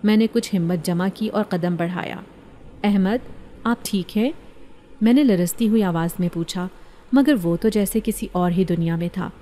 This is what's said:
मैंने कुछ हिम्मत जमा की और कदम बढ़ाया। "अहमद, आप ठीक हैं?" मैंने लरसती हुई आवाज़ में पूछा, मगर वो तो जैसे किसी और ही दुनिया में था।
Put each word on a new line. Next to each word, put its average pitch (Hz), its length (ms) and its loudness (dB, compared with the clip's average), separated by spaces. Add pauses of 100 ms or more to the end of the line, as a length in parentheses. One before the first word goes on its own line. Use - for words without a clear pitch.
मैंने 220 220 4
कुछ 226 260 -2
हिम्मत 170 320 0
जमा 180 240 0
की 214 200 -6
और 208 140 0
कदम 175 340 -2
बढ़ाया। 175 460 -6 (600)
"अहमद, 202 380 2 (440)
आप 233 200 0
ठीक 185 300 -2
हैं?" 240 180 0 (720)
मैंने 247 200 6
लरसती 196 440 2
हुई 220 140 4
आवाज़ 170 380 0
में 180 100 0
पूछा, 180 400 -6 (440)
मगर 277 220 4
वो 170 220 0
तो 220 120 2
जैसे 208 300 0
किसी 214 360 -4
और 180 160 2
ही 180 140 2
दुनिया 165 320 0
में 170 120 -2
था। 180 220 -6 (100)